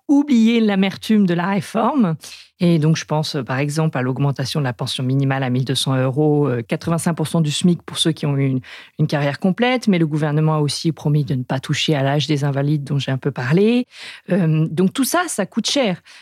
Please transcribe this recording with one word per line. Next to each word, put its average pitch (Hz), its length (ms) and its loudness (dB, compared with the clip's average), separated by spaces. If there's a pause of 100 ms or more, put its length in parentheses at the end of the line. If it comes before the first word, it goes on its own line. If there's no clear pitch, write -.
oublier 240 540 4
l'amertume 202 640 2
de 175 60 2
la 175 140 0
réforme. 208 720 0 (440)
Et 170 180 4
donc, 156 200 2
je - 80 -10
pense, 156 300 -2
euh, 135 60 -4
par 127 160 -4
exemple, 147 380 -2
à 127 60 -2
l'augmentation 131 580 -2
de 139 40 -2
la 123 100 -2
pension - 280 -6
minimale 135 400 0
à 127 60 -2
mille 127 160 0
deux 131 100 -2
cents 135 220 0
euros, 147 500 2
euh, 123 140 -2
quatre-vingt-cinq 165 540 -2
pour 156 120 -4
cent 170 140 0
du 147 100 2
smic 175 320 0
pour - 140 -14
ceux 165 160 0
qui 160 140 -4
ont 143 100 0
eu 139 80 0
une, 131 160 0 (380)
une 151 80 2
carrière 143 320 -2
complète. 240 500 0
Mais 185 100 4
le 165 80 2
gouvernement 156 500 0
a 151 40 0
aussi 147 320 -2
promis 147 320 0
de 143 100 -4
ne 127 80 -4
pas 131 160 -4
toucher 151 360 -2
à 135 80 0
l'âge 139 240 0
des 147 180 -2
invalides 143 400 -2
dont 143 140 -2
j'ai 135 140 -2
un 131 60 -2
peu 139 120 -4
parlé. 196 560 2 (440)
Euh, 160 400 2
donc 175 220 0
tout 269 120 0
ça, 339 220 0
ça 196 200 -4
coûte - 240 -4
cher. 226 320 0 (180)